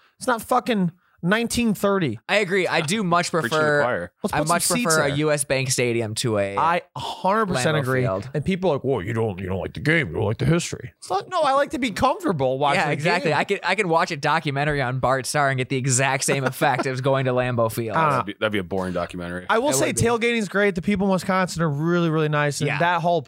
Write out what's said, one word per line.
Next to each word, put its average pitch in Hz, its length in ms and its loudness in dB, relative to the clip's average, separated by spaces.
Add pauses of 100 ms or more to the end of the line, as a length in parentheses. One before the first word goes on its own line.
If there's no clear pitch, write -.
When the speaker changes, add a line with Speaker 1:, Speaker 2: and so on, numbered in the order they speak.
(200)
Speaker 1:
It's - 80 -14
not 233 160 0
fucking 220 480 0 (300)
nineteen 226 520 0
thirty. 180 440 0 (120)
Speaker 2:
I 196 80 4
agree. 185 300 2
I 151 120 0
do 185 240 0
much 170 280 0
Speaker 3:
Preaching 156 180 -2
to 160 60 0
the 156 40 4
Speaker 2:
prefer, 147 220 4
Speaker 3:
choir. 113 300 -2 (120)
Speaker 1:
Let's 208 100 -4
Speaker 2:
I 139 60 0
Speaker 1:
put 156 80 -2
some 170 80 2
Speaker 2:
much 170 80 0
Speaker 1:
seats 170 220 0
Speaker 2:
prefer 156 200 4
a - 40 2
Speaker 1:
there. 143 80 -2
Speaker 2:
U 151 140 2
S 147 120 0
Bank 131 260 -2
Stadium 117 460 0
to 110 220 0
a 101 200 -2
Speaker 1:
I 165 240 2 (140)
a 135 40 -10
hundred 208 480 -2
percent 156 300 0
Speaker 2:
Lambeau 147 40 0
Speaker 1:
agree. 127 220 0
Speaker 2:
Field. 101 300 -2
Speaker 1:
And 143 120 -4
people 185 240 0
are 147 60 2
like, - 100 -6
"Well, 127 160 0
you 101 120 -4
don't, 110 260 -2
you 95 80 -6
don't 92 120 -2
like 82 140 -6
the - 80 -8
game. 156 280 0
You - 60 -8
don't 107 100 0
like 110 120 -2
the 123 80 -2
history." 160 520 -2
It's - 120 -12
like, 381 200 -4
no, 359 120 -2
I 269 120 2
like 285 180 2
to 302 80 -4
be 240 120 -2
comfortable 185 640 0
watching 143 220 2
Speaker 2:
Yeah, 165 80 2
Speaker 1:
the 147 60 0
Speaker 2:
exactly. 170 380 0
Speaker 1:
game. 143 60 2
Speaker 2:
I 170 60 2
could, 196 200 -2
I 185 120 0
could 202 120 0
watch 180 240 2
a 156 60 -4
documentary 147 640 0
on 127 180 -2
Bart 127 260 2
Starr 143 240 2
and 131 80 0
get 127 100 -2
the 139 100 -2
exact 135 460 0
same 139 220 0
effect 131 400 0
as 131 160 -4
going 135 240 2
to 127 60 0
Lambeau 123 400 2
Field. 113 260 -4
Speaker 1:
I 160 40 2
don't 156 100 4
know. 135 40 2
Speaker 3:
That'd 113 100 0
be, 101 140 -8
that'd 107 140 0
be 104 60 2
a 92 40 -2
boring 92 300 -4
documentary. 87 560 -6
Speaker 1:
I 220 100 2
will 285 120 0
Speaker 2:
It - 20 0
Speaker 1:
say 311 140 2
Speaker 2:
would 226 100 -2
be. - 40 0
Speaker 1:
tailgating's 233 460 0
great. 202 280 0
The 180 60 -4
people 202 260 0
in 190 40 2
Wisconsin 185 520 0
are 165 60 2
really, 165 400 0
really 156 200 0
nice. 147 320 0
And 143 80 0
Speaker 2:
Yeah. 107 100 0
Speaker 1:
that 170 220 2
whole 170 260 0